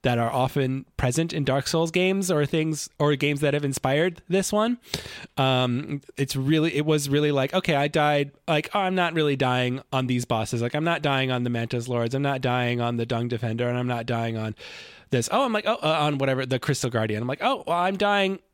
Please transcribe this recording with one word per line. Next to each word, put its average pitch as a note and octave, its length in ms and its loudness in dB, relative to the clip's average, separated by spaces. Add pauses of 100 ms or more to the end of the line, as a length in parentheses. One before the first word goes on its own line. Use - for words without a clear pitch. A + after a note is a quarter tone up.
that B2 160 2
are A#2 120 0
often C3 540 0 (140)
present D#3 340 0
in D#3 120 -2
Dark C3+ 220 0
Souls E3 240 0
games F#3 400 0
or D3 140 2
things, D#3 540 -2
or D3 160 4
games C#3 260 0
that C#3+ 140 2
have D3 100 0
inspired C#3+ 640 0
this F#3+ 240 0
one. A3 240 2 (640)
Um, C3 640 0 (160)
it's C#3 180 -2
really, D3+ 400 2
it D3+ 80 0
was D3+ 240 0
really D3 240 2
like, C#3 220 0
"Okay, F3+ 200 2
I C#3+ 140 2
died. D3 440 2 (140)
Like, D#3 280 0
oh, G#3 60 2
I'm F#3 140 0
not F3 200 2
really D3+ 200 2
dying B2+ 460 0 (140)
on C3 140 0
these B2 180 0
bosses. A2+ 340 -2
Like, A#2+ 140 -2
I'm D3+ 100 0
not E3+ 160 0
dying C3+ 300 0
on B2 120 0
the B2 60 0
Mantis A#2 400 -2
Lords. A#2+ 260 0
I'm C3+ 60 0
not C#3 220 -2
dying B2 400 0
on A#2+ 160 -2
the A#2 80 -2
Dung A#2+ 220 -2
Defender, A#2 380 -2
and B2 120 0
I'm B2 100 -2
not A#2 160 -4
dying A#2 320 -2
on A2 180 -4 (540)
this. A#2+ 240 0
Oh, A#3+ 100 2
I'm A#3+ 120 0
like, G#3+ 120 -2
oh, A3 160 0
uh, D#3 180 2
on D3 180 2
whatever, C3+ 260 0
the B2+ 140 -2
Crystal C3 320 -2
Guardian. A2 320 0
I'm B2 60 -4
like, C#3+ 140 -4
oh, B3+ 240 0
well, E3+ 120 0
I'm F#3+ 180 2
dying." G3 440 0 (140)